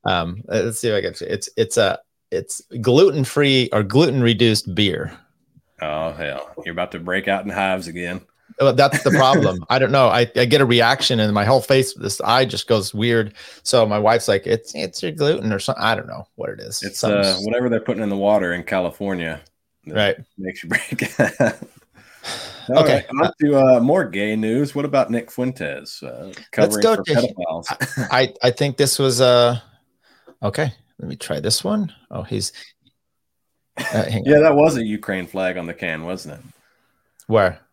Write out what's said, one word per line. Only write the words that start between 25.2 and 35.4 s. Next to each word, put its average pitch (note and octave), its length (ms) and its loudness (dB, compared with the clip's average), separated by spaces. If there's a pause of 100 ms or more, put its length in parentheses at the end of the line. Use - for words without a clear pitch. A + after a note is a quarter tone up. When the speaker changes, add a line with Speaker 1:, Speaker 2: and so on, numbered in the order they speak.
Speaker 2:
Fuentes, D#2+ 720 -8
uh, B1+ 240 -14 (100)
Speaker 1:
Let's - 160 -20
Speaker 2:
covering G#2+ 300 2
Speaker 1:
go A3+ 140 4
Speaker 2:
for G3+ 80 -6
Speaker 1:
to, D#3 100 -2
Speaker 2:
pedophiles? F2+ 960 -4
<laughs> - 40 -4
Speaker 1:
I, C3 300 2
I B2+ 80 4
think C#3 280 -2
this C#3 200 0
was, C3 240 2
uh, B2 380 4 (840)
okay. A2+ 320 -2 (240)
Let - 120 -12
me - 60 -10
try - 240 -8
this - 240 -2
one. G#3 300 -4 (160)
Oh, F#2 140 -10
he's, G2+ 300 -6 (1200)
uh, - 320 -4
hang G#2 160 -4
Speaker 2:
Yeah, D3 120 6
Speaker 1:
on. D3+ 60 6
Speaker 2:
that D#3 120 4
was D3 220 4
a A#2 60 -2
Ukraine G#2 440 -6
flag F#2 300 -4